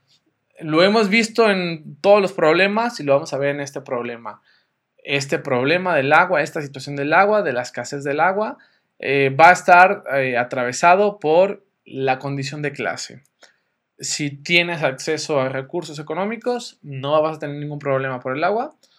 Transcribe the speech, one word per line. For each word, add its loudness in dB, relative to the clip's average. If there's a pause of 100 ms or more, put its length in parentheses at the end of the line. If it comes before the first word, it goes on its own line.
(600)
Lo 2
hemos 4
visto 2
en -4
todos 6
los -2
problemas 0
y -8
lo 2
vamos -2
a -4
ver -2
en -8
este -10
problema. -10 (560)
Este -4
problema 0
del 2
agua, 4
esta -6
situación -12
del -4
agua, 4
de -2
la -4
escasez -10
del -4
agua, -2 (420)
eh, 0
va 8
a 10
estar, 6 (100)
eh, 0
atravesado 2
por 0 (180)
la -4
condición -8
de -4
clase. -8 (760)
Si -6
tienes 0
acceso -2
a -2
recursos -8
económicos, -8
no -2
vas -2
a -14
tener -8
ningún -10
problema -4
por -6
el -4
agua -2 (220)